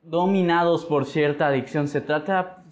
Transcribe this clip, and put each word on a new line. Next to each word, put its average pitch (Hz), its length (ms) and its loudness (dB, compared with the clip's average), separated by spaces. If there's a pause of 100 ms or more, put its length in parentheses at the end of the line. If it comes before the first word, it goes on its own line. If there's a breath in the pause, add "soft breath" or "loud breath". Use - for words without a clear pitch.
dominados 170 840 2
por 139 180 0
cierta 147 440 0
adicción. 143 400 -2
Se 143 120 -2
trata 180 720 -4